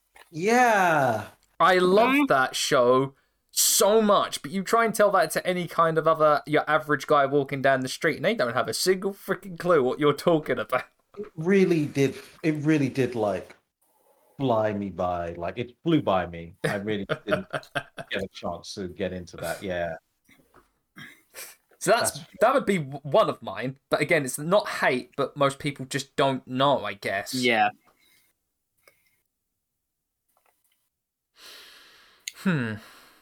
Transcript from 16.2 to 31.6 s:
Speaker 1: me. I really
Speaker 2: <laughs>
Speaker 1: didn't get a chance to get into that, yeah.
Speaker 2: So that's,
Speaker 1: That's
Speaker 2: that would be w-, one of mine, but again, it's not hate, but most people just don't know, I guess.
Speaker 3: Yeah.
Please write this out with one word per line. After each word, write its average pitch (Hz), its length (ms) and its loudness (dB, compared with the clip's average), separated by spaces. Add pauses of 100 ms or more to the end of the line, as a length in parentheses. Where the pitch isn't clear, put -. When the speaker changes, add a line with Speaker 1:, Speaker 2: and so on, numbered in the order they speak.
Speaker 1:
me. 85 380 -14
I 104 140 -2
really 101 280 -4 (100)
Speaker 2:
<laughs> - 120 -20
Speaker 1:
didn't 98 180 -4 (640)
get 101 140 -8
a 95 100 -8
chance 85 400 -12
to 98 140 -10
get 90 260 -8
into 87 240 -14
that, 82 240 -8
yeah. 87 320 -6 (1800)
Speaker 2:
So - 140 -2
that's, 233 260 0
Speaker 1:
That's - 80 -16 (160)
Speaker 2:
that 233 140 4
would 262 100 0
be 196 140 0
w-, 139 240 -8
one 165 260 2
of 120 140 -8
mine, 113 320 -8 (160)
but 143 100 0
again, 151 240 2
it's 127 140 -8
not 180 280 0
hate, 139 480 -2
but - 220 -4
most 139 220 0
people 139 260 -8
just - 300 -8
don't 135 320 0
know, 127 360 2
I 104 100 -6
guess. 101 420 -6
Speaker 3:
Yeah. 117 340 2 (4000)